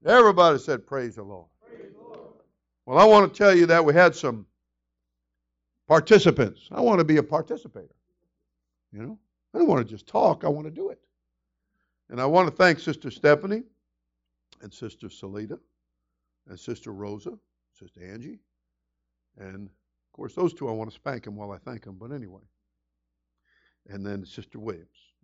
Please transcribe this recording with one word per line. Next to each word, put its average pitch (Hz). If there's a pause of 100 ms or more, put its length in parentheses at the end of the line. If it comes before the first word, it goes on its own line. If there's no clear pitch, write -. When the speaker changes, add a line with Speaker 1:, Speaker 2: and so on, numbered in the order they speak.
Speaker 1:
Everybody 180
said 135
praise 123
the 110
Lord. 95 (180)
Speaker 2:
Praise -
the -
Lord. - (520)
Speaker 1:
Well, 127
I 190
want 208
to -
tell 202
you 170
that 165
we 147
had 175
some 117 (1400)
participants. 156
I -
want 226
to 160
be 156
a 143
participator. 151 (960)
You 104
know, 185 (340)
I -
don't 339
want 131
to -
just 110
talk. 208
I 156
want 151
to 156
do 370
it. - (1080)
And 120
I 127
want 165
to 147
thank 175
Sister -
Stephanie 147 (960)
and 101
Sister -
Salita 101 (920)
and 92
Sister 117
Rosa, 104 (420)
Sister 90
Angie. 117 (1000)
And, 98
of -
course, 147
those 175
two 143
I 113
want 110
to -
spank 127
'em 107
while 104
I 95
thank 117
'em, 95
but 110
anyway. 104 (1500)
And 98
then 101
Sister -
Williams, 98 (100)